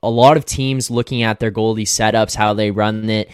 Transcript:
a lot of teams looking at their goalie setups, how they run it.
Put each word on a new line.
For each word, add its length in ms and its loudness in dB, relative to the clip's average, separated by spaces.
a 80 -4
lot 280 6
of 80 -2
teams 440 -4
looking 320 -4
at 180 -2
their 120 -2
goalie 320 -2
setups, 520 0
how 180 2
they 180 0
run 380 -2
it. 240 -2